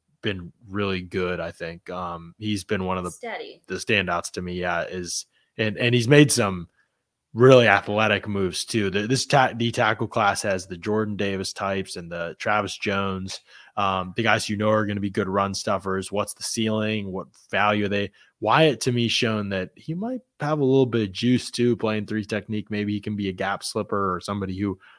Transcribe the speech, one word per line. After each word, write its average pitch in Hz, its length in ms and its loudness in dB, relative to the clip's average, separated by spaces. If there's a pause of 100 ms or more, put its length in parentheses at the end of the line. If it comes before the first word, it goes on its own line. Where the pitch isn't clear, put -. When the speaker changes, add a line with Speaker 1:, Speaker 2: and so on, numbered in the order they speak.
(220)
Speaker 1:
been 92 320 -6 (160)
really 95 320 -2
good, 90 400 -4
I 85 100 -6
think. 85 380 -12
Um, 87 480 -8
he's 104 260 -4
been 95 220 -2
one 92 120 -2
of 92 60 -4
the 87 80 -6
Speaker 2:
Steady. - 560 -12
Speaker 1:
the 92 80 -6
standouts 92 560 0
to 95 100 -8
me, 90 120 -6
yeah, 87 300 -2
is, 90 420 -8 (320)
and, 107 200 -2
and 120 160 0
he's 120 140 2
made 147 240 10
some 98 380 0 (640)
really 123 340 10
athletic 104 640 4
moves 98 340 -2
too. 104 260 -2
The, 101 180 -2
this 127 180 0
ta-, 135 260 4
D 117 180 -2
tackle 110 380 0
class 101 360 0
has 92 220 -2
the 90 120 -12
Jordan 107 400 -2
Davis 98 340 -4
types 98 460 -4
and 85 120 -12
the 85 300 -8
Travis 104 380 0
Jones, 98 640 -4 (340)
um, 95 400 -2
the 117 80 -2
guys 110 240 2
you 107 80 -2
know 107 140 2
are 107 160 4
gonna 101 160 -2
be 101 80 -2
good 98 180 -2
run 98 260 0
stuffers. 95 600 -4
What's 101 200 -2
the - 100 -14
ceiling? 107 680 -2
What 92 160 -8 (240)
value 104 340 2
are 98 40 -2
they? 101 220 -2 (280)
Wyatt, 127 420 4
to 127 120 0
me, 117 160 2
shown 110 400 0
that 95 260 -4
he - 180 -10
might 226 280 -6 (180)
have 151 200 -2
a 139 60 2
little 131 200 6
bit 113 240 0
of - 20 -10
juice 117 400 0
too, 120 240 2
playing 107 300 -2
three 107 180 -4
technique. 107 480 -6
Maybe 104 220 -2
he 104 80 -4
can 107 160 -6
be 101 100 -4
a 95 60 -2
gap 95 300 -4
slipper 98 520 -2
or 87 60 -6
somebody 98 360 -6
who 98 220 -4 (200)